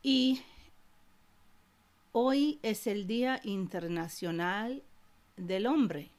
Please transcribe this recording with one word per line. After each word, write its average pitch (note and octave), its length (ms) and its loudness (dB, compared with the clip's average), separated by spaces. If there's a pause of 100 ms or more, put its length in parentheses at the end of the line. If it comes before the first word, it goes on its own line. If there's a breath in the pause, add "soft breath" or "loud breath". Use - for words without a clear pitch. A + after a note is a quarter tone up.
Y C4 400 4 (1700 loud breath)
hoy C#4 520 4
es A3 240 -2
el G3+ 180 -2
Día B3 380 0
Internacional F3+ 1400 -4 (540)
del F#3+ 320 -2
Hombre. A3 520 0